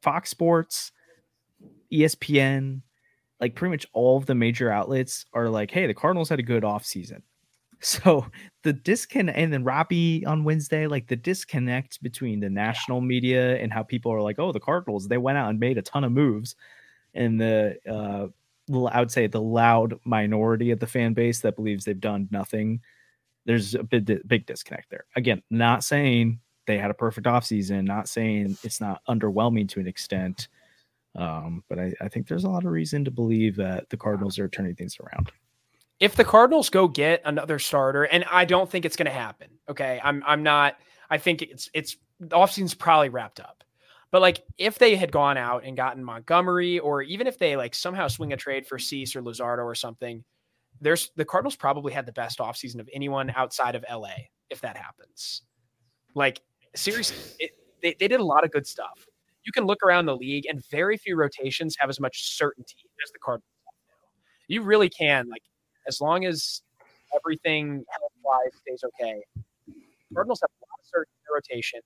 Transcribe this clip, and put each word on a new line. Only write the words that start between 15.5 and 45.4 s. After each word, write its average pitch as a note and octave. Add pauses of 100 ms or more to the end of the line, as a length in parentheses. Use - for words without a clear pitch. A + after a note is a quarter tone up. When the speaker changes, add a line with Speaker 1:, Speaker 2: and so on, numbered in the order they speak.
Speaker 1:
made B2
a G2+
ton C#3+
of B2
moves." A#2+ (560)
And A2+
the, G#2+ (120)
uh, G2+ (460)
l-, B2
I A#2+
would A#2+
say A#2
the A2
loud A#2
minority A2
of A2+
the A#2
fan A#2
base A#2
that G#2+
believes G#2+
they've G#2
done G2+
nothing, G#2+ (640)
there's A2
a -
big, A2
big A2
disconnect -
there. - (100)
Again, A2+
not A#2
saying A#2+ (240)
they G#2+
had G2+
a -
perfect A2+
offseason, G2+
not G2
saying G#2
it's -
not G2
underwhelming A2
to -
an F2+
extent, F#2 (680)
um, E2+
but F2+
I, F#2
I G3
think -
there's F3
a F#3+
lot F3+
of F3
reason D3+
to C3
believe A2+
that F#2
the -
Cardinals G2+
are G2
turning F2+
things -
around. - (680)
Speaker 2:
If G3+
the A#3
Cardinals B3
go F#3+
get D#3
another D3
starter, C#3
and E3+
I F3+
don't F3+
think F3
it's D#3
gonna D#3
happen, A#2+ (180)
okay? C3
I'm, C#3+
I'm D3
not, D3 (320)
I D#3
think D#3
it's, C#3
it's, D#3 (240)
the E3
offseason's F#3+
probably D#3
wrapped A#2
up. - (440)
But, F#3
like, F3+ (120)
if G#3
they A3+
had F#3
gone C#3+
out B2